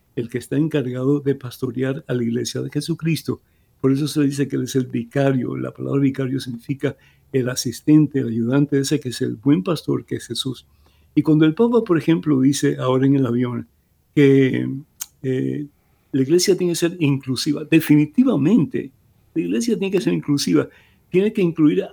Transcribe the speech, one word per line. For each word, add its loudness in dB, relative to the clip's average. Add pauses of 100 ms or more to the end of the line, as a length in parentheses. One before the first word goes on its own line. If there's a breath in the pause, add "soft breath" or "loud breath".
(160)
el -6
que -6
está -8
encargado 0
de -2
pastorear -6
a -4
la -2
iglesia -4
de -10
Jesucristo. -4 (400)
Por 2
eso 0
se -2
dice 0
que -6
él -4
es -6
el 0
vicario. -2
La -8
palabra -4
vicario -2
significa -6 (360 soft breath)
el 0
asistente, 2
el -4
ayudante, 0
ese 0
que -10
es -12
el -4
buen 2
pastor, -4
que -8
es -14
Jesús. -8 (500)
Y 4
cuando 4
el 4
Papa, 2
por 2
ejemplo, 0
dice 2
ahora 2
en 4
el 2
avión -4 (480)
que, 4 (540)
eh, -4 (460)
la 0
iglesia 2
tiene -2
que -4
ser -2
inclusiva, -2
definitivamente, 2 (420)
la -2
iglesia -2
tiene -4
que 0
ser 0
inclusiva, 0 (420 soft breath)
tiene 2
que -2
incluir 2